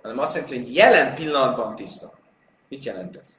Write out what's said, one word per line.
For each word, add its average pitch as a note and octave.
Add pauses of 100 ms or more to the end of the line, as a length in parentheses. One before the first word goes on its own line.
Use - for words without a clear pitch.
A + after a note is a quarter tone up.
hanem A2+
azt D3+
jelenti, C#3
hogy A#2+
jelen G#3
pillanatban B2+
tiszta. - (540)
Mit C#3
jelent F#2
ez? E2 (120)